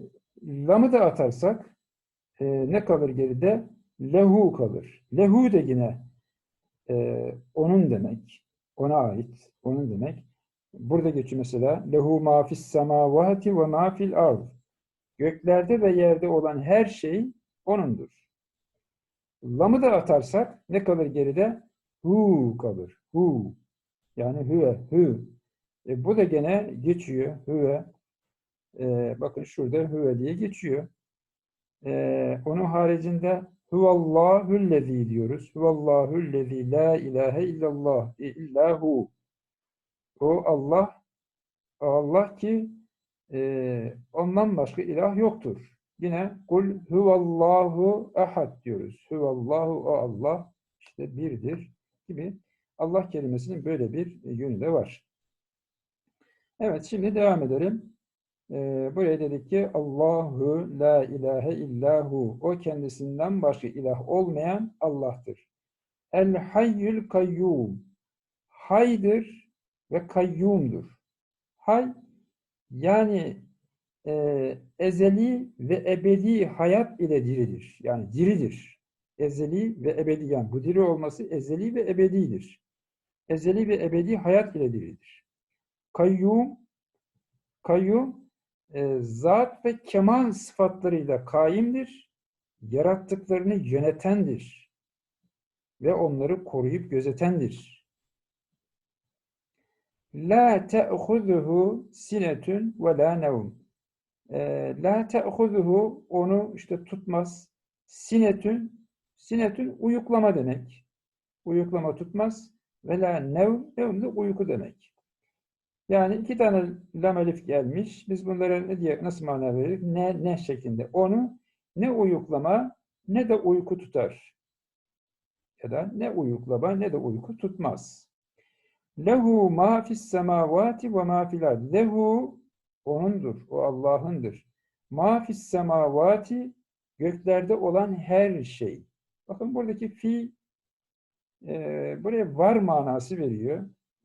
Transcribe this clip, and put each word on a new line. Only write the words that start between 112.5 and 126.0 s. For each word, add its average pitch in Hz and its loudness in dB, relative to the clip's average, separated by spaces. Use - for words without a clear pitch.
Ve 170 -2
la 175 0
nevm, 190 0
nevm 220 -2
de 254 -4
uyku 202 -4
demek. - -8
Yani 196 2
iki 226 -6
tane 196 2
lam 180 0
elif 170 -2
gelmiş. 143 -4
Biz 190 -6
bunlara 180 0
ne 185 -6
diye, 156 -2
nasıl 170 -8
mana 131 -2
veririz? 175 -2
Ne, 175 -2
ne 175 -2
şeklinde. 123 -6
Onu 196 0
ne 240 0
uyuklama 190 0
ne 220 0
de 226 2
uyku 180 0
tutar. - -6
Ya 117 -10
da 170 -6
ne 220 -6